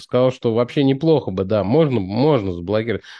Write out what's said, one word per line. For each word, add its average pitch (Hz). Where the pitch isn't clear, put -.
сказал, 127
что 117
вообще 120
неплохо 135
бы, 95
да, 101
можно, 131
можно 104
заблокировать. 101